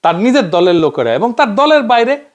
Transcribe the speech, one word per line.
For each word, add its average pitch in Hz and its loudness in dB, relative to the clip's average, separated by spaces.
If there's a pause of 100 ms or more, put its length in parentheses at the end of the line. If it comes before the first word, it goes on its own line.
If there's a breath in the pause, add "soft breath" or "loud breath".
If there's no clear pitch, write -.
তার 170 0 (100)
নিজের 254 2 (100)
দলের 175 2
লোকেরা 127 -2
এবং 233 -2
তার 285 0 (120)
দলের 294 2
বাইরে 240 0 (220)